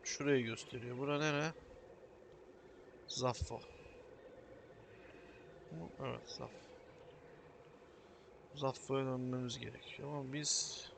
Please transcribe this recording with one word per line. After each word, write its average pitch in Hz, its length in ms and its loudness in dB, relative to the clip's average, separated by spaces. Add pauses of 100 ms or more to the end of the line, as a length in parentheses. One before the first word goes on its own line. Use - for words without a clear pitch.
şurayı 139 400 8
gösteriyor. 120 520 0
Bura 139 200 6
nere? 151 360 6 (1500)
Zaffo. 123 520 4 (2500)
Evet, 123 280 0
Zaffo. - 320 -6 (2000)
Zaffo'ya 135 500 4
dönmemiz 127 540 2
gerekiyor 120 500 -6
ama 139 240 0
biz - 480 4 (160)